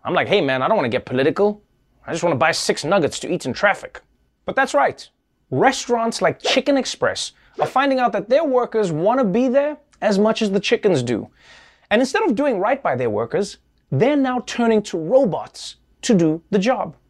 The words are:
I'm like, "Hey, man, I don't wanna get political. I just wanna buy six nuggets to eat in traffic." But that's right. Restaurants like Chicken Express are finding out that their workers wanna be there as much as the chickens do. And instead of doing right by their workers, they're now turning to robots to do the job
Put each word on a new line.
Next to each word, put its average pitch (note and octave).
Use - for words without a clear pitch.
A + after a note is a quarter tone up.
I'm C#3
like, C#3+
"Hey, G3
man, C3
I C#3
don't A3
wanna C#3
get B2
political. E3+
I D#3+
just E3
wanna E3+
buy D#3+
six -
nuggets D#3
to -
eat -
in -
traffic." -
But F#3
that's C4
right. -
Restaurants A3+
like E3+
Chicken C#4
Express -
are -
finding C4+
out A#3+
that G#3
their D4
workers A#3
wanna G#3+
be A3+
there C#4+
as G3+
much G#3+
as G#3
the F#3+
chickens F#3
do. A#2
And A3
instead G#4+
of E4
doing B3
right B3
by C#3
their A#2+
workers, A#2
they're A#3
now B3+
turning A3+
to G3
robots E3+
to B3
do E3
the G3
job F#3+